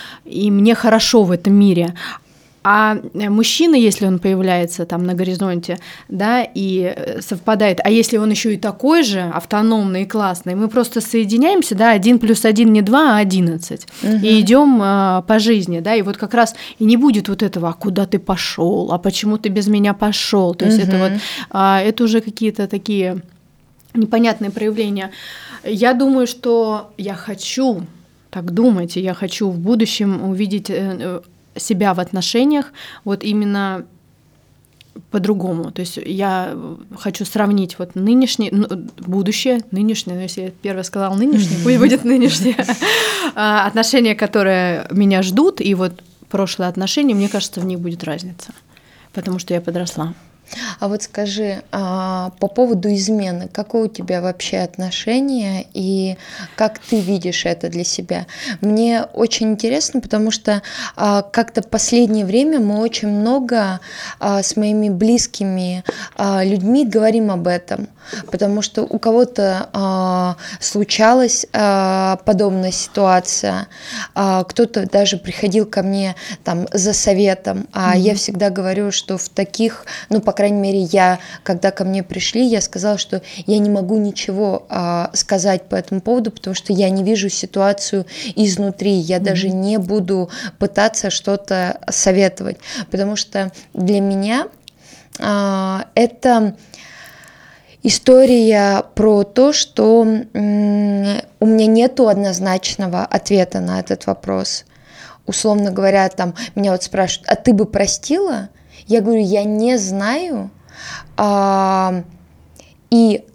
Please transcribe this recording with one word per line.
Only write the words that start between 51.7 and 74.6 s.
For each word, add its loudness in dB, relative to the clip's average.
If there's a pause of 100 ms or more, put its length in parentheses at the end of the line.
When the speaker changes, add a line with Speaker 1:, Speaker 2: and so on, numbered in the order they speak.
Speaker 2:
а, -6 (100)
по -2
поводу 0
измены, -4
какое -4
у -4
тебя -6
вообще -6
отношение -4
и -2 (400)
как -2
ты -2
видишь -4
это -4
для -6
себя? -6 (360)
Мне 2 (100)
очень 0
интересно, -2
потому -2
что, -2 (340)
а, 2
как-то -2
последнее 2
время 2
мы 0
очень -4
много, 0 (400)
а, 0
с -4
моими 0
близкими, 0 (320)
а, 0
людьми 2
говорим 2
об -2
этом, -4 (420)
потому -2
что -4
у -6
кого-то, 0
а, 0 (240)
случалась, 2
а, 0
подобная 2
ситуация, 0 (480)
а, 0
кто-то 0